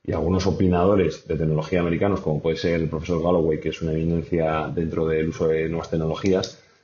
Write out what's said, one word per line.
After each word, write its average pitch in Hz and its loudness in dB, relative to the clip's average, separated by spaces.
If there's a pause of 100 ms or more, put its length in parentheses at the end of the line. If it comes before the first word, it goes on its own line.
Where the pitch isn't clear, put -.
y - -6
algunos 87 0
opinadores 90 2
de 82 -2
tecnología 78 0
americanos, 85 0
como 76 -2
puede 80 0
ser 85 0
el 80 -2
profesor 80 -4
Galloway, 82 2
que 80 -6
es 80 -6
una 82 -2
eminencia 80 0
dentro 82 -2
del 80 0
uso 82 -2
de 80 0
nuevas 82 -6
tecnologías, 82 0 (260)